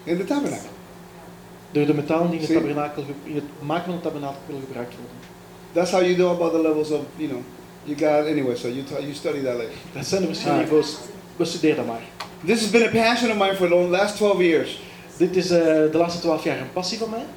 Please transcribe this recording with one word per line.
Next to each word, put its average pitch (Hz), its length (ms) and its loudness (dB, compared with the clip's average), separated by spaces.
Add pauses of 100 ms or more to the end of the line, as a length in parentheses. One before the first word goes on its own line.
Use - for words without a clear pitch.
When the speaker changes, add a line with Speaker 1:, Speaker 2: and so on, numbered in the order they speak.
Speaker 1:
In 170 140 -2
the 196 60 -2
tabernacle. 180 440 -2 (1040)
Speaker 2:
Door 147 140 2
de 147 80 4
metalen 160 360 0
die 165 40 -2
in 160 60 -4
het 156 120 -4
Speaker 1:
See? 160 80 4
Speaker 2:
tabernakel 147 440 -2
ge-, 139 260 -12
in 156 60 -6
het 143 80 -4 (160)
maken 156 260 -4
van 185 80 -6
het 170 100 -8
tabernakel 143 360 -6 (260)
gebruikt 120 300 -10
worden. 120 200 -16 (560)
Speaker 1:
That's 175 200 0
how 185 100 4
you 180 140 4
know 180 160 4
about 170 200 0
the 160 100 2
levels 151 300 2
of, 147 80 0 (160)
you 156 140 -6
know, 123 120 -6 (420)
you 147 140 -6
got, 151 340 4
anyway, 131 240 0
so 123 120 -6
you 127 160 -6
t-, 139 180 -8
you 143 120 -8
study 143 300 -4
that 123 100 -2
later. 117 160 -6 (240)
Speaker 2:
Dat 139 120 -8
zijn 190 160 0
de 175 60 0
verschillende 160 360 0
Speaker 1:
Ah. - 60 -4
Speaker 2:
niveaus. 147 260 4 (400)
Bestudeer 160 400 2
dat 123 100 -2
maar. 117 160 -6 (440)
Speaker 1:
This 220 140 2
has 214 100 -2
been 233 180 6
a 269 40 0 (120)
passion 233 280 2
of 208 60 0
mine 196 180 2
for 185 120 2
the 175 80 6
last 180 400 2
twelve 196 320 4
years. 151 340 2 (360)
Speaker 2:
Dit 180 180 2
is, 180 140 2
eh, 175 160 6
de 156 320 4
laatste 170 240 2
twaalf 160 220 0
jaar 143 160 -2
een 127 140 -8
passie 185 240 -4
van 220 120 -4
mij. 233 160 -8 (120)